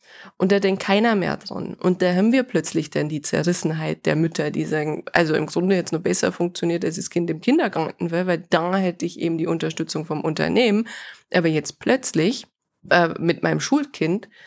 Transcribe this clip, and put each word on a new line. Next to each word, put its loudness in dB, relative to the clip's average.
Und 2
da 4
denkt 0
keiner 2
mehr 0
dran. -10
Und 0
da 4
haben 4
wir 4
plötzlich -2
dann -2
die -6
Zerrissenheit -2
der 2
Mütter, 0
die -4
sagen, -4
also 4
im 0
Grunde 0
jetzt -2
noch 0
besser 0
funktioniert, -2
als -2
das -6
Kind -2
im -4
Kindergarten 0
wäre, 0
weil 0
da 2
hätte -2
ich -8
eben -2
die -2
Unterstützung -4
vom -4
Unternehmen. 2
Aber 2
jetzt -2
plötzlich, 0
äh, 6
mit 0
meinem 0
Schulkind -2